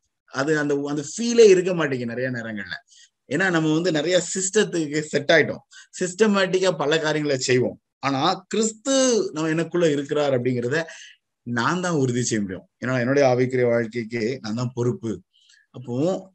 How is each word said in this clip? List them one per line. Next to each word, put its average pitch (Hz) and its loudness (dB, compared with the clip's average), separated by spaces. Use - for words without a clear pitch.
அது 139 0
அந்த, 147 0
அந்த 147 -4
ஃபீலே 233 4
இருக்க 185 6
மாட்டேங்குது 135 -2
நிறைய 123 -4
நேரங்கள்ல. 107 -8
ஏன்னா 160 0
நம்ம 160 2
வந்து 175 0
நிறைய 156 0
சிஸ்டத்துக்கு 170 -2
செட் 151 -2
ஆயிட்டோம், 151 4
சிஸ்டமேட்டிக்கா 185 0
பல 151 0
காரியங்களை 151 0
செய்வோம். 123 0
ஆனா 135 -2
கிறிஸ்து 220 -2
நம்ம 156 -2
எனக்குள்ள 165 0
இருக்கிறார் 143 0
அப்படிங்கிறத 127 0
நான் 123 0
தான் 175 -2
உறுதி 123 0
செய்ய 110 -2
முடியும். 92 -8
ஏன்னா 123 -4
என்னுடைய 139 2
ஆவிக்குரிய 127 2
வாழ்க்கைக்கு 117 -2
நான் 107 -6
தான் 127 -4
பொறுப்பு. 120 -2
அப்போ 120 -10